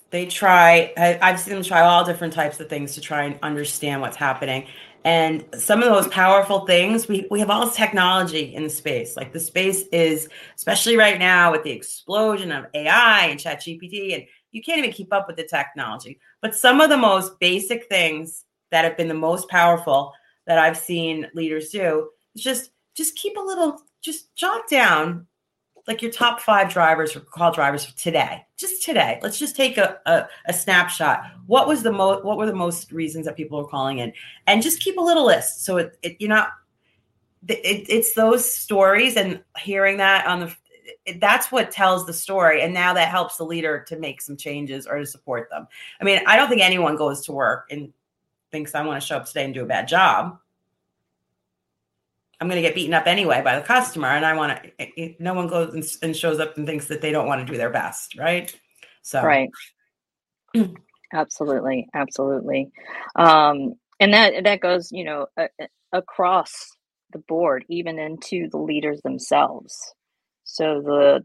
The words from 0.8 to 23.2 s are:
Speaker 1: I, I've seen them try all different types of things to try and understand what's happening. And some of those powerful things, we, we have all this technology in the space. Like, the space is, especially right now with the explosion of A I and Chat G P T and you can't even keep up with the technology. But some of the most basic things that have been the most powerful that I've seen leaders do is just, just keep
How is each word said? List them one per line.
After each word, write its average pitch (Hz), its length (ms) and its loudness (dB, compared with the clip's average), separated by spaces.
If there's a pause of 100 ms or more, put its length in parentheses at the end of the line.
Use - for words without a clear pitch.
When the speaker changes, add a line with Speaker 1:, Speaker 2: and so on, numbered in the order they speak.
Speaker 1:
I, 170 240 4
I've 185 180 4
seen 196 160 -6
them 190 80 -6
try 175 180 4
all 175 240 8
different 170 280 -4
types 151 260 -4
of 151 100 -14
things 143 260 -8
to - 60 -16
try 147 220 -4
and 143 180 -8
understand 147 600 -6
what's 123 160 -8
happening. 135 500 -4 (380)
And 160 400 2 (120)
some 214 240 2
of 247 80 4
those 202 200 4
powerful 196 560 4
things, 190 420 2
we, 196 240 -2
we 208 80 0
have 202 100 0
all 220 160 2
this 226 100 -4
technology 180 760 0
in 151 100 -8
the 151 60 -4
space. 131 460 -6
Like, 131 160 -10
the 165 80 -10
space 190 440 -2 (100)
is, 160 340 2 (300)
especially - 400 0
right 208 200 6
now 180 360 4
with 156 100 -2
the 151 80 -6
explosion 196 800 -4
of 139 220 -8
A 151 140 -4
I 214 400 6
and 143 120 -4
Chat 147 240 -8
G 165 140 -12
P 175 100 -18
T 196 260 -8
and 139 100 -10 (280)
you 220 100 -14
can't 320 180 -2
even 240 120 -2
keep 196 220 -8
up 196 140 0
with 165 100 -14
the 165 60 -8
technology. 139 760 -8 (220)
But 220 140 -6
some 254 260 6
of 311 80 6
the 294 80 6
most 190 420 2
basic 202 500 -2
things 165 560 -2 (260)
that 165 120 2
have 165 140 0
been 170 100 -2
the 160 60 -4
most 165 360 -2
powerful 170 640 2 (320)
that 165 120 2
I've 165 200 4
seen 165 560 -6
leaders 156 360 -6
do 160 400 -2 (260)
is 220 60 -14
just, 254 300 -6 (240)
just 311 200 -6
keep 415 220 -8